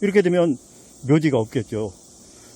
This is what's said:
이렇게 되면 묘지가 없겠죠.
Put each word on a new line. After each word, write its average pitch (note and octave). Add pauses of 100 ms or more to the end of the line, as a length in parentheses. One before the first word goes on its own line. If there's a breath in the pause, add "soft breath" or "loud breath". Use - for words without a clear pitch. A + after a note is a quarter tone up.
이렇게 G3+
되면 F3 (500 soft breath)
묘지가 D3+
없겠죠. A2 (640 loud breath)